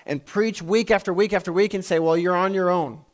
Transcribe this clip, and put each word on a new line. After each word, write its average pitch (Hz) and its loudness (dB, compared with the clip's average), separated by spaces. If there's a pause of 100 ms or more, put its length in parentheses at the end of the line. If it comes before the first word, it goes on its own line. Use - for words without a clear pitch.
and 143 -6
preach 208 -2
week 208 0
after 196 0
week 190 0
after 180 -2
week 202 2
and 185 -6
say, 165 0
"Well, 165 2
you're 175 0
on 185 0
your 185 0
own. 156 -2